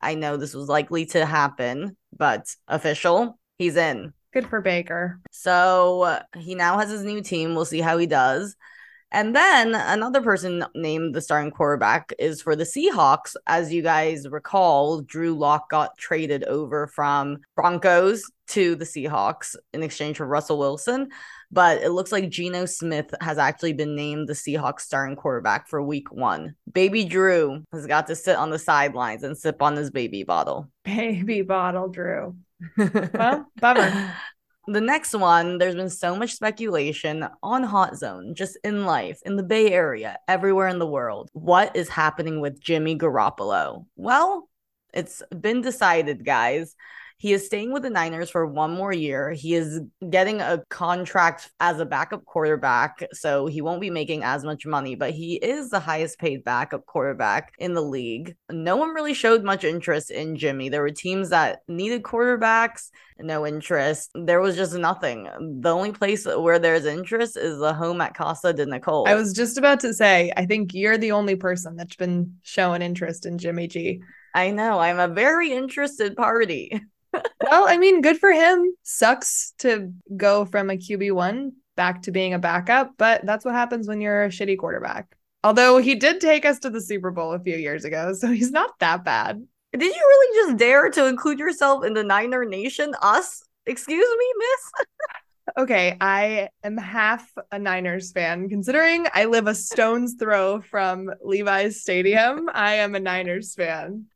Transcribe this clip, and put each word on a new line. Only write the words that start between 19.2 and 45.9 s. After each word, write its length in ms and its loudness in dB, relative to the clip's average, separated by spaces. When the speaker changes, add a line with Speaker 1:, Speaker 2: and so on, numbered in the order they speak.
Speaker 1:
in 100 -6
exchange 340 -8
for 100 -8
Russell 320 0
Wilson. 480 -2
But 320 4
it 100 0
looks 200 -2
like 180 -2
Geno 360 -4
Smith 560 -6
has 160 -4
actually 340 0
been 240 -4
named 320 -6
the 60 -8
Seahawks 480 -6
starting 340 -4
quarterback 540 -2
for 120 -4
week 300 -6
one. 440 -4
Baby 360 2
Drew 640 2
has 160 -12
got 200 0
to 80 -6
sit 200 0
on 140 -2
the 100 -4
sidelines 640 0
and 140 -8
sip 240 -4
on 160 2
his 140 -6
baby 320 -4
bottle. 460 -2
Speaker 2:
Baby 580 -2
bottle 460 -2
Drew. 480 -8
Speaker 1:
<laughs> 180 -10
Speaker 2:
Well, 680 0
bummer. 540 2
Speaker 1:
The 140 -2
next 320 -2
one, 460 4
there's 160 0
been 160 -6
so 240 -4
much 180 -6
speculation 920 -4
on 200 -2
Hot 340 0
Zone, 360 -10
just 300 -8
in 220 -4
life, 380 -2
in 120 -6
the 80 -4
Bay 280 4
Area, 460 -2
everywhere 420 2
in 100 -4
the 80 -2
world. 460 -4
What 420 4
is 120 -2
happening 540 -2
with 180 -6
Jimmy 380 -2
Garoppolo? 880 0
Well, 540 0
it's 300 -8
been 220 -2
decided, 640 0